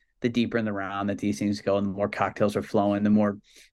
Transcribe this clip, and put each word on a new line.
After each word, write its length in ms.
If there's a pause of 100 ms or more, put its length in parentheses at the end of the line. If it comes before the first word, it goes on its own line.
(220)
the 80
deeper 300
in 60
the 80
round 360
that 80
these 220
things 200
go 180
and 100
the 40
more 160
cocktails 480
are 60
flowing, 400
the 80
more 300 (340)